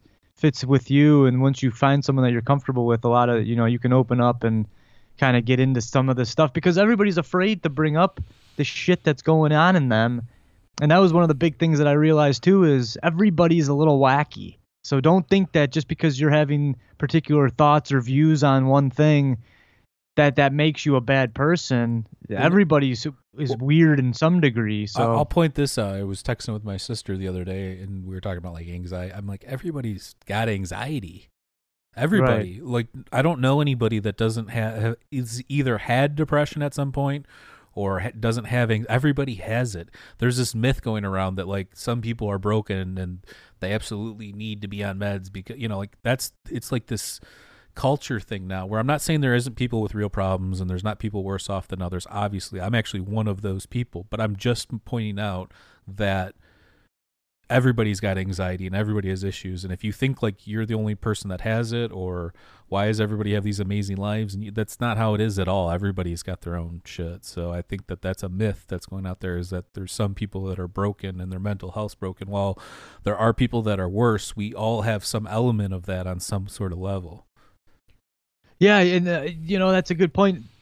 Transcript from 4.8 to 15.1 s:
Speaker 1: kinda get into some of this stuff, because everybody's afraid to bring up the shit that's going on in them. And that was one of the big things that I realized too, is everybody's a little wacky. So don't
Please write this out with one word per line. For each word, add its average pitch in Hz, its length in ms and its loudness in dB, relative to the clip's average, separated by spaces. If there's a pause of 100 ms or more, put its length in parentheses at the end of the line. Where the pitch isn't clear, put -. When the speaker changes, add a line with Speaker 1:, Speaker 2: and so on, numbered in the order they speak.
Speaker 1:
kinda 127 240 4
get 123 180 2
into 131 200 4
some 131 300 2
of 123 80 2
this 123 120 0
stuff, 156 220 2
because 170 260 2
everybody's 202 400 4
afraid 185 460 0
to 165 60 0
bring 151 260 0
up 175 240 2 (380)
the 147 80 2
shit - 400 0
that's 151 160 2
going 156 320 4
on 175 240 6
in 139 100 2
them. 117 400 2 (540)
And 151 100 6
that 170 60 8
was 185 160 6
one 170 100 6
of 165 60 4
the 151 60 4
big 156 240 0
things 160 180 4
that 147 100 4
I 143 60 4
realized 151 500 4
too, 190 220 6
is 127 380 2
everybody's 170 680 4
a 143 40 2
little 147 280 4
wacky. 135 560 2 (260)
So 139 160 0
don't 165 300 4